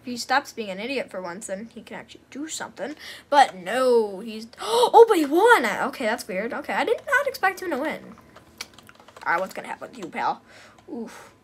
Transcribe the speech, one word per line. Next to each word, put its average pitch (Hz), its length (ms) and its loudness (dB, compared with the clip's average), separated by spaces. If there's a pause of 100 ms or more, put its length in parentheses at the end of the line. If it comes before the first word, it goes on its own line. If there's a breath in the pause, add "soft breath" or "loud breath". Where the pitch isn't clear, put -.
If - 60 -18
he 240 100 -8
stops 262 360 -2
being 214 180 -10
an 185 100 -10
idiot 247 300 -6
for 185 120 -10
once, 175 240 -12
then 208 260 -10
he 226 100 -18
can 202 140 -16
actually - 340 -18
do 302 180 -12
something. 226 480 -10 (340 loud breath)
But 269 240 4
no, 214 680 0
he's, 220 340 -12
<gasps> - 60 -18
oh, 440 460 8
but 415 100 4
he 302 100 2
won. 359 380 6
I, 196 220 0
okay, 233 200 -6
that's 220 200 -4
weird. 208 260 -6
Okay, 269 200 -8
I 247 120 0
did 427 220 0
not 554 220 0
expect 381 340 -2
him 359 80 -6
to 269 80 -2
win. 285 220 -6 (1200)
All 151 80 -2
right, 175 80 0
what's 190 140 -8
gonna - 140 -14
happen - 240 -12
to 160 80 -20
you, 165 80 -12
pal? 131 340 -6 (500 loud breath)
Oof. - 400 -14 (120)